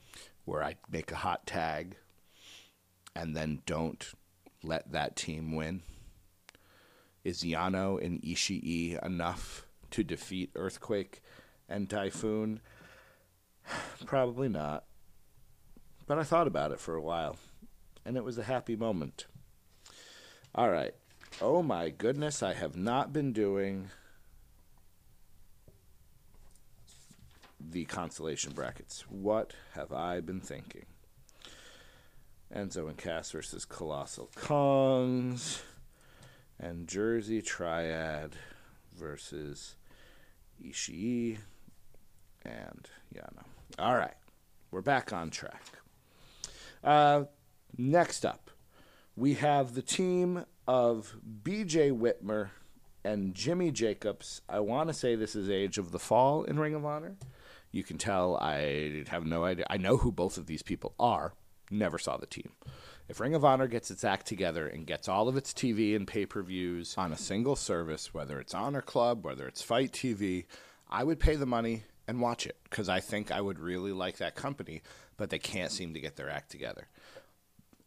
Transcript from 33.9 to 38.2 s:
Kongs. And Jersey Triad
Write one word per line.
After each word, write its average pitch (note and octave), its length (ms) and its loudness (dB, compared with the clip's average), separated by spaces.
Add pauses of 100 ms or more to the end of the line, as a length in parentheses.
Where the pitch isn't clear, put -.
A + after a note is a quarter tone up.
Kongs. B2+ 1200 2 (1000)
And E2+ 260 -8
Jersey A2 540 0
Triad D#2+ 920 -2 (580)